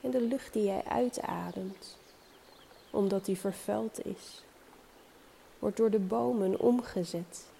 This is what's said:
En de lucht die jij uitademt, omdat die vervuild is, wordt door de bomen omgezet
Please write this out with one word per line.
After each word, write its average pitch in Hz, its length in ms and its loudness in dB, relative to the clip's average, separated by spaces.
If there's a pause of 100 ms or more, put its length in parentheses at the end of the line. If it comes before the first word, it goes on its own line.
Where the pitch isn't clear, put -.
En 254 100 -2
de 254 100 4
lucht 233 320 0
die 214 100 2
jij 196 200 0
uitademt, 185 1120 -4 (920)
omdat 196 360 0
die 190 120 0
vervuild 208 680 -4
is, - 380 -12 (1160)
wordt 208 180 0
door 226 120 6
de 208 100 4
bomen 208 600 2
omgezet 180 880 0 (120)